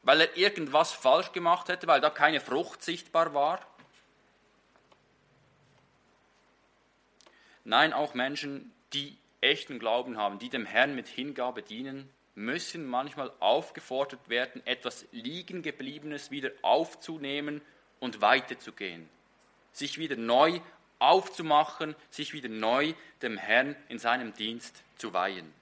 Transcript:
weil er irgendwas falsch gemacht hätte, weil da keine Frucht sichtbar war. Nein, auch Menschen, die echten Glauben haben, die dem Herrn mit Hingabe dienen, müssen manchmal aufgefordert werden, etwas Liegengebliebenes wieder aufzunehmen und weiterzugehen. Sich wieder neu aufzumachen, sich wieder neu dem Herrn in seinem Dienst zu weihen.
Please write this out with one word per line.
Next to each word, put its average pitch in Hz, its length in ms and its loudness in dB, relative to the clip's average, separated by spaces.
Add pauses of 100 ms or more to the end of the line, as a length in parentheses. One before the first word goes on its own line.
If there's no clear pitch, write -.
weil 151 160 8
er 160 160 4
irgendwas 165 560 2
falsch 156 400 4
gemacht 175 360 0
hätte, 180 200 -4
weil 143 120 8
da 151 100 4
keine 147 300 2
Frucht - 440 -4
sichtbar 165 500 -2
war. 147 320 0 (4000)
Nein, 135 280 6
auch 143 220 -2
Menschen, 139 580 -6 (200)
die 143 240 -10 (240)
echten 139 400 0
Glauben 120 360 -2
haben, 101 220 -2
die 120 100 -12
dem 120 180 -6
Herrn 135 280 2
mit 123 140 -10
Hingabe 127 540 -8
dienen, 135 460 -14 (260)
müssen 147 520 -6
manchmal 131 540 -6
aufgefordert 131 880 -2
werden, 123 380 -4
etwas - 440 -6
Liegengebliebenes 147 1200 -10
wieder 135 200 -6 (120)
aufzunehmen 147 1000 -2 (380)
und 113 220 -8
weiterzugehen. 104 880 0 (640)
Sich 143 260 -8
wieder 147 180 -6
neu 131 440 4 (380)
aufzumachen, 156 1000 4 (120)
sich - 240 -10
wieder 135 160 -10
neu 120 460 0 (260)
dem 113 160 -6
Herrn 123 380 2 (140)
in 120 100 -12
seinem 117 340 -2
Dienst 113 500 -10 (140)
zu 107 160 -10
weihen. 90 500 -4